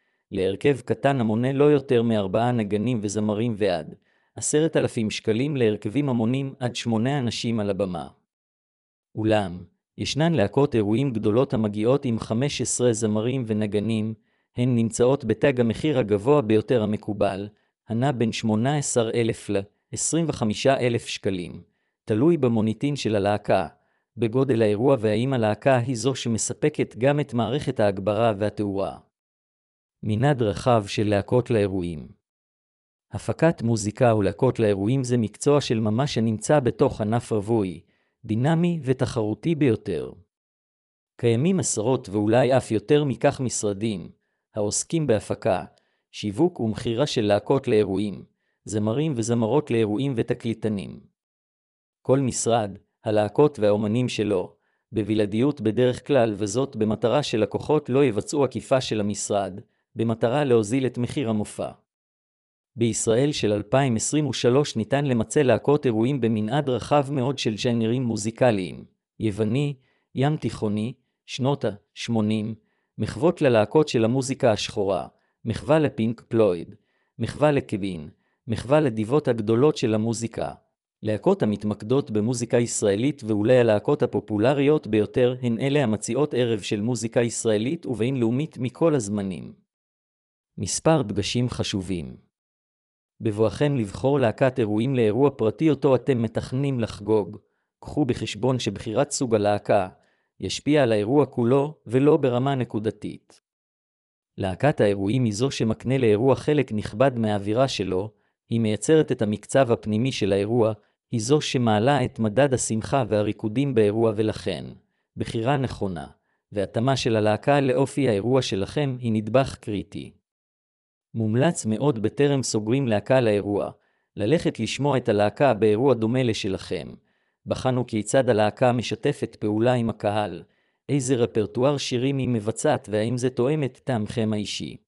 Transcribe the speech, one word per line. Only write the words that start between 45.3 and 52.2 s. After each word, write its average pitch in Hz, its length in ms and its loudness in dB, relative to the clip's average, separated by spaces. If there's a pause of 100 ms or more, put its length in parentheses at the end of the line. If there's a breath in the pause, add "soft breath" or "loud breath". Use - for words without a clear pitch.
שיווק 123 500 -2
ומכירה 117 460 -2
של 127 160 -2
להקות 104 460 0
לאירועים, 98 560 0 (400)
זמרים 113 520 -2
וזמרות 117 540 0
לאירועים 113 460 0
ותקליטנים. 110 840 -4 (1000)
כל 131 160 2
משרד, 113 600 0 (260)